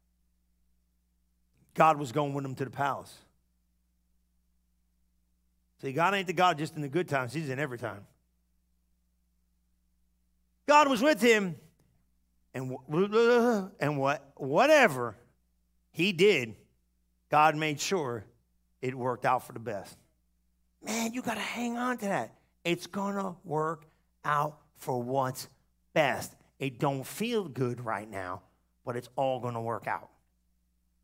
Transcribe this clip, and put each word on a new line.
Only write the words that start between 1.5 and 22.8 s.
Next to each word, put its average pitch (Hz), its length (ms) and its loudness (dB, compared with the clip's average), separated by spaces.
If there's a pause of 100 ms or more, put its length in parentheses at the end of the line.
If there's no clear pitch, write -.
God 160 240 6
was 143 120 -6
going 143 220 -2
with 139 120 -4
him 135 120 -6
to 139 80 -6
the 120 60 -10
palace. 131 440 -4 (2750)
See, 135 120 -6
God 170 220 2
ain't 196 120 0
the 185 60 -4
God 175 260 4
just 147 160 -6
in 151 80 -8
the 139 60 -6
good 165 200 -2
times. 127 240 0
He's 151 180 -4
in 131 100 -4
every 127 180 -4
time. 104 260 -8 (2500)
God 294 220 8
was 233 140 2
with 294 180 4
him, 208 360 4 (960)
and 127 240 -6 (140)
wh-, 226 880 2
and 143 200 0
what, 139 360 -2
whatever 156 800 4 (760)
he 190 220 0
did, 151 440 4 (720)
God 151 240 6
made 151 260 -2
sure 123 440 -4 (560)
it 127 140 -4
worked 127 300 -4
out 127 220 2
for - 60 -18
the 117 80 -12
best. 104 360 -10 (840)
Man, 226 300 -4
you 247 100 -8
gotta 220 180 -4
hang 233 360 -6
on 247 220 -4
to 208 80 -6
that. 147 280 -2 (300)
It's 170 220 -2